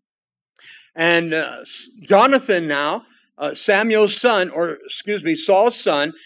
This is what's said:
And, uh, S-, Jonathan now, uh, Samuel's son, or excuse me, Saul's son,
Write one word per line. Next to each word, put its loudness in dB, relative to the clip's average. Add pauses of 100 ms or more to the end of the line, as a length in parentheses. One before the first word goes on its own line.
(1000)
And, 0
uh, -6
S-, -16 (220)
Jonathan 4
now, -2 (340)
uh, -6
Samuel's 2
son, 2
or -4
excuse -8
me, -2
Saul's 2
son, 0 (140)